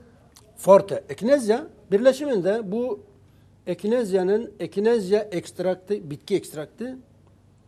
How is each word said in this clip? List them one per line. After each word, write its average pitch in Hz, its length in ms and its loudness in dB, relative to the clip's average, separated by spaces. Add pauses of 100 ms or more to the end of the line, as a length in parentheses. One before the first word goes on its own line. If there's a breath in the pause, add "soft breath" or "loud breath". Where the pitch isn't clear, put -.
(560 loud breath)
forte. 170 520 4
Echinacea 240 580 0 (240)
birleşiminde 226 840 2
bu 247 280 -4 (680 soft breath)
Echinacea'nın 208 960 0
Echinacea 208 600 0
ekstraktı, 185 920 -6
bitki 180 260 -4
ekstraktı, 226 640 -10 (680)